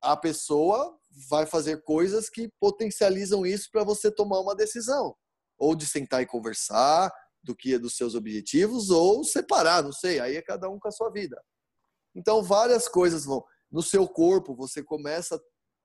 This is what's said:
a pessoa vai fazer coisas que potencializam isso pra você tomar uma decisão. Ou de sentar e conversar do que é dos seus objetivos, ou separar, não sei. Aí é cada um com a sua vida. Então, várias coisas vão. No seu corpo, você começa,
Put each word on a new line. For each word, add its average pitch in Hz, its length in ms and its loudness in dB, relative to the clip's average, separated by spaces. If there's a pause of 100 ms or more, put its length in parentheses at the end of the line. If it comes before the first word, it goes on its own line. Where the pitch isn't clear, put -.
a 143 160 2
pessoa 170 800 0 (300)
vai 151 180 2
fazer 156 360 -2
coisas 190 460 0
que 226 200 -8 (120)
potencializam 196 880 0
isso 202 240 -4
pra 214 140 0
você 208 260 0
tomar 202 300 0
uma 196 140 -4
decisão. 214 640 -2 (400)
Ou 156 200 2
de 151 100 -6
sentar 131 360 -2
e 123 40 -4
conversar 123 880 0 (300)
do 120 120 -10
que 131 200 -2
é 123 40 4
dos 117 180 -8
seus 117 180 -4
objetivos, 143 760 -2
ou 185 320 4
separar, 180 600 2
não 143 100 -6
sei. 175 260 -2
Aí 127 180 -4
é 165 60 -8
cada 190 260 -8
um 196 100 -12
com 208 100 -8
a 208 40 -10
sua 226 180 -6
vida. 185 300 -8 (760)
Então, 214 280 2
várias 220 460 2
coisas 170 360 2
vão. 139 200 -4 (260)
No 156 120 -4
seu 190 260 2
corpo, 175 460 2
você 131 280 -12
começa, 156 580 -6 (440)